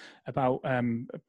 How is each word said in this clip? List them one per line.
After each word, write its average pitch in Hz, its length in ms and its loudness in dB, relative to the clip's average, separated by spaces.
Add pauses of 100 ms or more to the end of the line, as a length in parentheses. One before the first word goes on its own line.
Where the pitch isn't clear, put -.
(260)
about, 127 380 2
um, 120 420 0 (220)